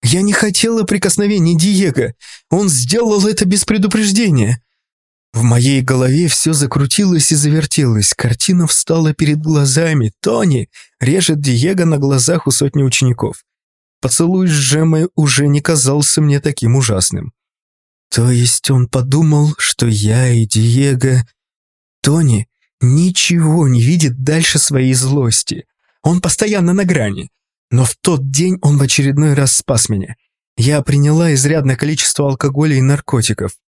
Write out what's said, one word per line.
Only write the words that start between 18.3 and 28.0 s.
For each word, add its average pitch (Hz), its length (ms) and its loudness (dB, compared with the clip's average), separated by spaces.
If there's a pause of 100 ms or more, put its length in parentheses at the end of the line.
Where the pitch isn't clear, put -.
есть 120 400 0
он 127 180 2
подумал, 147 680 0
что - 300 -4
я 110 420 0
и 117 160 2
Диего... 127 800 0 (800)
Тони 139 460 2 (320)
ничего 160 880 2
не 123 120 2
видит 135 440 0
дальше 156 340 0
своей 131 340 0
злости. 131 720 -2 (380)
Он 175 180 2
постоянно 185 520 0
на 196 120 0
грани. 110 460 -2 (420)
Но 123 140 2
в - 100 -4
тот 135 340 -2